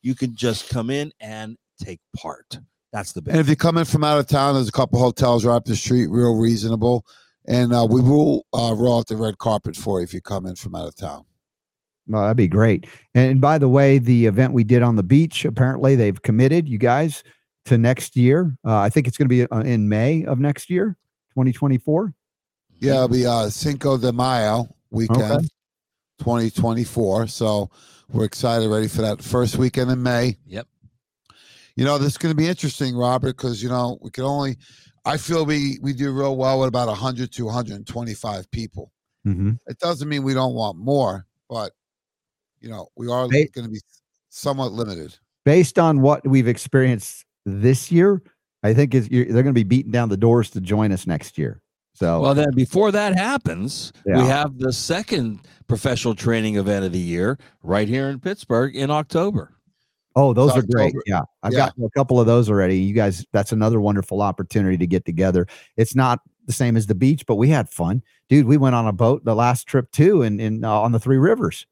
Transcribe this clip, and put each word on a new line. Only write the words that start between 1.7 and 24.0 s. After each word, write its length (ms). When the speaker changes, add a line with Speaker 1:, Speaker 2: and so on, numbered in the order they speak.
Speaker 1:
take 160
part. 440
That's 180
the 120
big 100
Speaker 2:
And 80
if 80
you 60
come 220
in 80
from 180
out 160
of 80
town, 260
there's 160
a 20
couple 280
hotels 440
right 120
up 100
the 100
street, 360
real 260
reasonable. 680
And, 280
uh, 160
we 120
will, 520
uh, 240
roll 220
out 80
the 100
red 220
carpet 360
for 240
you 40
if 100
you 80
come 240
in 100
from 200
out 120
of 80
town. 300
Speaker 3:
Well, 160
that'd 140
be 100
great. 400
And 280
by 160
the 120
way, 280
the 280
event 280
we 100
did 180
on 140
the 80
beach, 420
apparently 500
they've 260
committed 460
you 100
guys 460
to 120
next 380
year. 500
Uh, 120
I 120
think 180
it's 100
gonna 120
be, 160
uh, 140
in 300
May 360
of 140
next 300
year. 280
twenty 180
twenty-four? 640
Speaker 2:
Yeah, 160
it'll 140
be, 180
uh, 220
Cinco 480
de 140